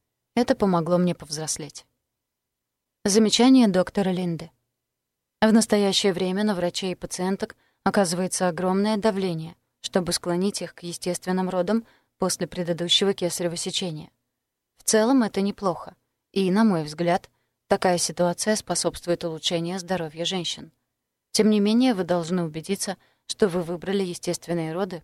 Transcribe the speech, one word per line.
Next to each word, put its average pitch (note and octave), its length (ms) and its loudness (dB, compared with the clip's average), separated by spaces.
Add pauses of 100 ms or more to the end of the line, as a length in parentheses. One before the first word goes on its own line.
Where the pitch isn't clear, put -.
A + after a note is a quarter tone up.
(360)
Это B3 200 2
помогло F3 420 2
мне F3+ 160 2
повзрослеть. D3+ 720 -10 (1200)
Замечание A3+ 600 6
доктора F#3 420 0
Линды. E3+ 400 -4 (920)
В G#3+ 120 6
настоящее G3+ 580 4
время F#3 320 -2
на G#3+ 120 0
врачей F3 380 -4
и - 20 -16
пациенток F#3+ 600 -6 (280)
оказывается F#3 640 0
огромное F#3+ 500 0
давление, F#3 580 -2 (260)
чтобы F3 300 -2
склонить F3+ 520 -2
их E3 100 -12
к - 80 -20
естественным F3+ 720 -4
родам F#3+ 340 0 (320)
после F3+ 300 -2
предыдущего F3 640 0
кесарево F3 420 -4
сечения. E3 560 -8 (640)
В - 80 -20
целом A3+ 400 4
это G3+ 160 -2
неплохо, G3 560 -4 (380)
и, F#3+ 180 2
на A3 140 4
мой E3+ 180 2
взгляд, E3+ 460 -2 (380)
такая F#3+ 300 2
ситуация F3 600 -2
способствует E3+ 640 -4
улучшению E3+ 560 -4
здоровья E3+ 460 -6
женщин. E3+ 480 -6 (580)
Тем G#3+ 180 4
не G#3 120 4
менее, A#3 320 4
вы F#3 100 -2
должны E3+ 400 0
убедиться, E3 540 -6 (280)
что - 220 0
вы F3 140 -2
выбрали F3+ 420 -4
естественные E3+ 680 -4
роды F#3 300 -6